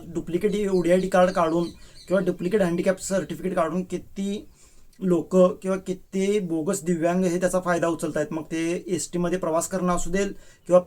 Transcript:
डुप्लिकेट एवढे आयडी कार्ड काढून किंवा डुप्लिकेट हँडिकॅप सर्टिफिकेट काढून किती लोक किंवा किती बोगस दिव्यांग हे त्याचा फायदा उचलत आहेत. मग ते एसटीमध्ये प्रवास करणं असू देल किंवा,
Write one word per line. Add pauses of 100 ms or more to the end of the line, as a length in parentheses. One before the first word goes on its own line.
(140)
डुप्लिकेट
एवढे
आयडी
कार्ड
काढून (380)
किंवा
डुप्लिकेट
हँडिकॅप
सर्टिफिकेट
काढून
किती (540)
लोक
किंवा
किती
बोगस
दिव्यांग
हे
त्याचा
फायदा
उचलत
आहेत.
मग
ते
एसटीमध्ये
प्रवास
करणं
असू
देल (340)
किंवा,